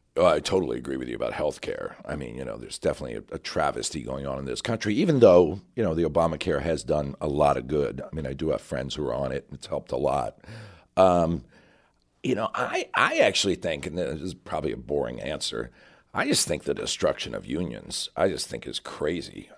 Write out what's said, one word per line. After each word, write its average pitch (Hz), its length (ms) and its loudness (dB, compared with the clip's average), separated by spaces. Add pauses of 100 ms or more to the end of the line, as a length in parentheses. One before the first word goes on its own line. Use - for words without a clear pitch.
(160)
Oh, 85 100 6
I 80 120 6
totally 76 400 0
agree 67 180 -6
with 64 120 -6
you 60 80 -6
about 55 160 -4
healthcare. 67 640 -6 (100)
I - 100 -8
mean, 62 220 -8
you 65 80 -8
know, 57 120 -8
there's 57 220 -12
definitely 67 380 -4
a, - 180 -12
a - 40 -6
travesty 71 640 -2
going 65 280 -6
on 67 100 -4
in 67 60 -8
this 65 180 -6
country, 107 320 -2
even 156 240 4
though, 90 420 10 (140)
you 117 80 -2
know, 90 100 2
the 82 120 2
Obamacare 80 580 2
has 78 220 0
done 73 360 0
a 80 60 -4
lot 71 300 4
of 62 100 -6
good. 65 340 -2
I - 140 -12
mean, 78 100 -6
I 67 80 -6
do 76 180 -2
have 58 100 -2
friends 65 340 -6
who 76 120 -4
are 60 80 -2
on 65 180 -2
it, 69 160 -6
and 69 100 -14
it's - 80 -18
helped 71 240 -6
a 64 60 -2
lot. 67 420 -2 (580)
Um, 87 480 6 (800)
you 123 140 0
know, 107 180 -2
I, 123 400 -2
I 311 240 2
actually 101 380 4
think, 78 300 -4
and 80 120 -6
this 76 220 -2
is 85 140 -8
probably 76 360 -4
a 55 60 -4
boring 60 440 -4
answer, 58 520 -6 (420)
I - 140 -2
just - 180 2
think 76 160 -2
the 71 120 -2
destruction - 600 -2
of 50 100 -8
unions, 60 720 -6
I 85 120 4
just 80 180 -4
think - 220 -10
is 58 100 -6
crazy. - 800 -6